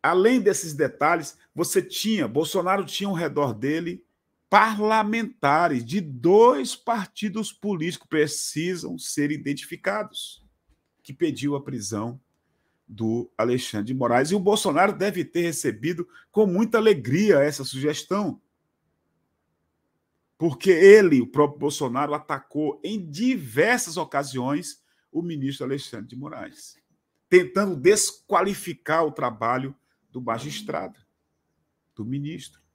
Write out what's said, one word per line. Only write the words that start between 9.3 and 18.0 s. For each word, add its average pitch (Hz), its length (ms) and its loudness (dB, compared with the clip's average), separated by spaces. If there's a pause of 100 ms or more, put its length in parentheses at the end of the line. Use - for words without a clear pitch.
identificados, 170 1120 -8 (580)
que - 80 -20
pediu 143 440 -4
a 139 60 -6
prisão 113 600 -8 (680)
do 113 500 -4
Alexandre 120 500 -2
de 131 60 -6
Moraes. 127 380 0
E 196 40 0
o 208 40 0
Bolsonaro 196 540 2
deve 180 320 -4
ter 170 160 -4
recebido 156 680 -4 (240)
com 214 140 4
muita 214 320 0
alegria 180 600 4
essa 139 240 0
sugestão, 147 760 -4 (2000)